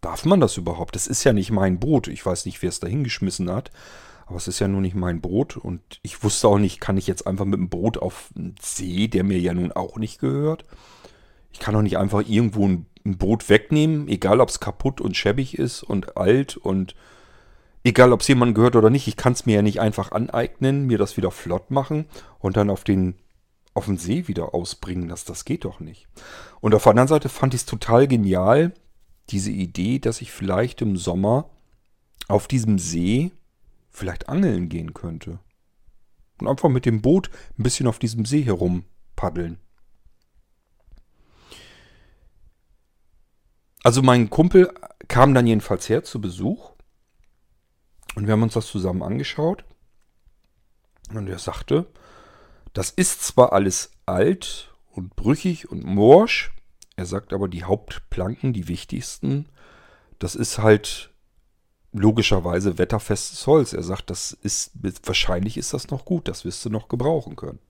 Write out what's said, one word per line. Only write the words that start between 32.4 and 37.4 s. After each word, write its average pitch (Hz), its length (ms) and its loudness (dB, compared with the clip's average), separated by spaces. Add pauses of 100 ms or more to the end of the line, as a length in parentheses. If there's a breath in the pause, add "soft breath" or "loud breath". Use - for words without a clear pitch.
diesem 110 320 2
See 90 500 -2 (580)
vielleicht - 400 -10
angeln 120 400 0
gehen 80 260 -8
könnte. 85 440 -12 (1000)
Und - 100 -4
einfach 135 200 0
mit 123 180 0
dem 110 160 0
Boot 160 280 2 (260 loud breath)